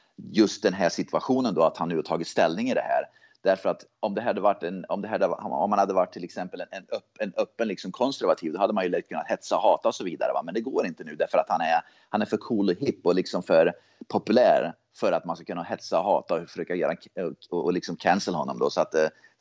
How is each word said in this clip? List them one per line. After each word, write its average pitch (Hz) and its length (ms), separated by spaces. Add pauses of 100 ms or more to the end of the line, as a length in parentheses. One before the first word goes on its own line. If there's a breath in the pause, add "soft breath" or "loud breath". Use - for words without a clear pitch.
(320 soft breath)
just - 320
den 98 100
här 92 160
situationen 110 640
då, 78 100
att 78 140
han 85 120
nu 85 60
har 78 80
tagit 82 240
ställning 98 420
i 113 40
det 78 80
här. 64 220 (380 soft breath)
Därför 95 280
att - 160 (140)
om 101 160
det 104 60
hade 104 200
varit 98 220
en, 90 260
om 98 120
det 104 60
hade, 95 200
om 85 420
man 101 100
hade 98 140
varit 92 200
till 87 100
exempel 90 380
en, 87 100
en 95 200
öpp-, - 280
en 104 180
öppen 110 300
liksom 95 240
konservativ, 90 640
då 90 60
hade 101 140
man 98 100
ju 90 60
lätt 87 180
kunnat 80 200
hetsa - 280
och 85 60
hata 98 260
och 117 80
så - 80
vidare, 64 300
va? 67 120
Men 85 80
det 117 80
går 127 240
inte 85 180
nu 76 120
därför 80 220
att 73 120
han 85 120
är, 80 200 (280 soft breath)
han 107 120
är 104 40
för 107 120
cool 101 320
och 87 60
hipp - 300
och 87 100
liksom 90 280
för 85 300 (340 loud breath)
populär 92 640 (220)
för 101 160
att 82 140
man 85 100
ska 85 100
kunna 85 180
hetsa 95 360
och 90 60
hata 92 280
och 85 160
försöka 87 260
göra 80 200 (200)
och, 87 420
och, 71 80
och 90 80
liksom 87 220
cancel 92 380
honom 67 260
då. 69 100
Så 85 120
att, - 140
eh, 78 120 (340 soft breath)